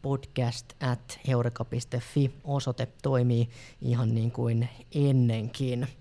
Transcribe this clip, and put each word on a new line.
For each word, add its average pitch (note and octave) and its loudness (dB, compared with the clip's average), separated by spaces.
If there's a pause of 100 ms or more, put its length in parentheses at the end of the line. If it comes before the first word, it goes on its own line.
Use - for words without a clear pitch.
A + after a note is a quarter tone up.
podcast C3 -2 (180)
at - -4
heureka A#2+ 0
piste B2 -4
fi C#3 0 (100)
osoite C3 -2 (160)
toimii B2 4 (320)
ihan A#2+ 2
niin A2+ 0
kuin A#2 0 (260)
ennenkin. B2 2 (140)